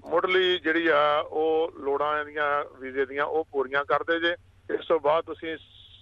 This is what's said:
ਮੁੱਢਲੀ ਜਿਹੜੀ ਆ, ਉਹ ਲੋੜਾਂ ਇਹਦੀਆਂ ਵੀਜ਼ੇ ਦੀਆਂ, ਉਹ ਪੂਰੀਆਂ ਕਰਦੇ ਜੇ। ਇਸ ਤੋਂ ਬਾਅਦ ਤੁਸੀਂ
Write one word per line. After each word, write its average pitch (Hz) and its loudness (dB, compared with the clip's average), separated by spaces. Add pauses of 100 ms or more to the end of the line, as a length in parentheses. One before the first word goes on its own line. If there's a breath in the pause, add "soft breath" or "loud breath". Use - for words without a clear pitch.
ਮੁੱਢਲੀ 180 2
ਜਿਹੜੀ 160 0
ਆ, 151 4
ਉਹ 160 0
ਲੋੜਾਂ 147 -2
ਇਹਦੀਆਂ 147 -2 (160)
ਵੀਜ਼ੇ 131 -4
ਦੀਆਂ, 139 -4
ਉਹ 156 -2
ਪੂਰੀਆਂ 139 -2
ਕਰਦੇ 151 0
ਜੇ। 170 0 (380)
ਇਸ - -6
ਤੋਂ 165 2
ਬਾਅਦ 151 2
ਤੁਸੀਂ 160 -10 (440)